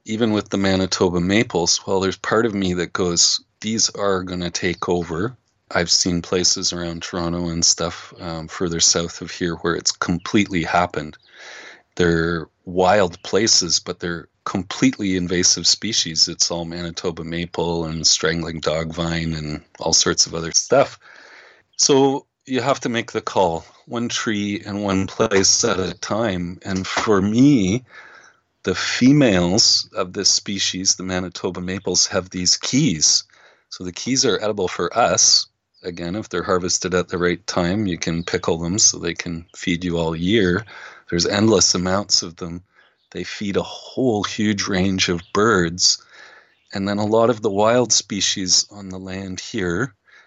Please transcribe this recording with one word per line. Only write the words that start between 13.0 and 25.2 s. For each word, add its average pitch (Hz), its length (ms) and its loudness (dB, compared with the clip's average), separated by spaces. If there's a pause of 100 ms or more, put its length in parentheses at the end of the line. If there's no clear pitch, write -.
places, 95 560 2
but - 200 -10
they're 87 280 -6 (180)
completely 101 720 0
invasive 90 500 0
species. 82 600 0
It's 85 220 -2
all 87 140 -4
Manitoba 82 600 -6
maple 85 600 -4
and 80 220 -2
strangling 82 540 0
dog 80 320 -2
vine 82 400 -2
and 76 280 -8 (180)
all 82 140 -2
sorts - 320 2
of 87 80 -8
other 82 200 -6
stuff. - 440 2 (800)
So 139 480 4 (200)
you 127 160 -2
have 131 200 0
to 135 80 -2
make 117 220 -4
the 110 100 -4
call, 85 440 0 (220)
one 120 220 -4
tree 104 560 -2
and 104 180 -6
one 98 220 2
place - 580 2